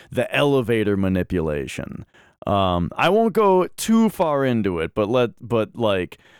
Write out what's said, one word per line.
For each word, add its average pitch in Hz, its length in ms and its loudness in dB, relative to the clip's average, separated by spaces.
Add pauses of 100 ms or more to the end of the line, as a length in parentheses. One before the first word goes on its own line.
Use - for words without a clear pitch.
(120)
the - 220 -2
elevator 120 640 2
manipulation. 90 1120 -4 (400)
Um, 90 500 0
I 151 140 0
won't 214 240 2
go 190 340 4 (100)
too 226 320 2
far 147 360 -2
into 101 340 0
it, 82 140 -4
but 104 160 0
let, 123 220 0 (100)
but, 110 340 -2
like, 101 440 -2 (200)